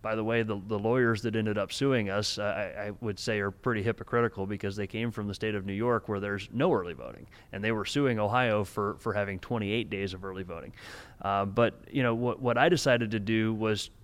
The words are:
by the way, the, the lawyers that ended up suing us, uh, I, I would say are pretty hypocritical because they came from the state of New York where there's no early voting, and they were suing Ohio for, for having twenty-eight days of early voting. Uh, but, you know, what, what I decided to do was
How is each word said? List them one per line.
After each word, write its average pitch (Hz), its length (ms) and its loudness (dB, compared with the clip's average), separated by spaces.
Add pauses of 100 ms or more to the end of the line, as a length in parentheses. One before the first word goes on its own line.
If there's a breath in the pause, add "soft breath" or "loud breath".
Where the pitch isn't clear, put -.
by 110 140 -2
the 110 80 -2
way, 113 180 2
the, 107 240 -2
the 107 120 0
lawyers 113 440 4
that 113 140 0
ended 107 200 2
up 98 160 -2
suing 127 380 2
us, 104 260 0
uh, 104 60 -4 (340)
I, 104 120 -8
I 104 120 -6
would 107 200 -4
say 110 180 0
are 101 140 0
pretty 110 300 -2
hypocritical 113 640 0
because 98 280 -4
they 101 140 -4
came 113 240 -4
from 104 160 -4
the 98 60 -4
state 110 200 -2
of 98 100 -4
New 98 80 -4
York 113 360 0
where 104 100 -2
there's 101 340 -4
no 139 220 2
early 87 200 -2
voting, 62 340 -14 (240 loud breath)
and 98 100 -6
they 110 100 0
were 104 140 -2
suing 135 320 2
Ohio 107 460 2
for, 101 340 -2
for 113 140 -4
having 98 260 -2
twenty-eight 107 500 -2
days 98 260 -4
of 92 100 -12
early 95 180 -8
voting. 82 300 -12 (500 loud breath)
Uh, 98 220 2
but, 104 360 2 (120)
you 131 100 2
know, 117 140 4
what, 120 260 -2
what 120 160 2
I 143 100 8
decided 120 440 4
to 110 80 2
do 110 340 2
was 107 360 0 (140)